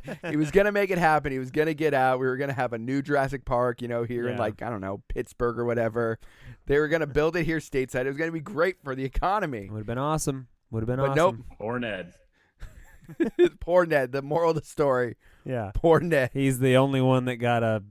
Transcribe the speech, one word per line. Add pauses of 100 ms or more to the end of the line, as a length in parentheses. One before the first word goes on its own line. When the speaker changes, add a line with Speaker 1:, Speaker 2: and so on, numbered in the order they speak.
(300)
Speaker 1:
he
was
gonna
make
it
happen.
He
was
gonna
get
out.
We
were
gonna
have
a
new
Jurassic
Park,
you
know,
here
in,
Speaker 2:
Yeah.
Speaker 1:
like,
I
don't
know,
Pittsburgh
or
whatever. (480)
They
were
gonna
build
it
here
stateside.
It
was
gonna
be
great
for
the
economy.
Speaker 2:
Would
have
been
awesome. (240)
Would
have
been
Speaker 1:
But
Speaker 2:
awesome.
Speaker 1:
nope.
Speaker 3:
Poor
Ned.
Speaker 1:
<laughs>
Poor
Ned.
The
moral
of
the
story. (300)
Speaker 2:
Yeah.
Speaker 1:
Poor
Ned.
Speaker 2:
He's
the
only
one
that
got
a,